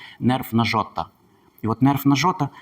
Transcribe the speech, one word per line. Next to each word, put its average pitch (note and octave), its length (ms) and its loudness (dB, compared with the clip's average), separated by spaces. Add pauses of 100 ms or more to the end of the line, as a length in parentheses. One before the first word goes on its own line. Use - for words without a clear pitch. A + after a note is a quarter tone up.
(200)
нерв B2+ 320 -2
нажота. A2 540 -2 (560)
І G#2+ 60 -4
от A2+ 140 0
нерв C3+ 220 2
нажота — C#3+ 440 0 (140)